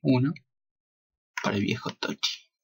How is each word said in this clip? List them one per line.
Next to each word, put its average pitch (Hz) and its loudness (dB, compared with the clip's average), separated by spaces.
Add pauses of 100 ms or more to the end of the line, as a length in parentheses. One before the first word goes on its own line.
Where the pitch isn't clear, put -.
uno. 135 4 (1080)
Para 104 0
el 101 0
viejo - -2
Tochi. - -6 (140)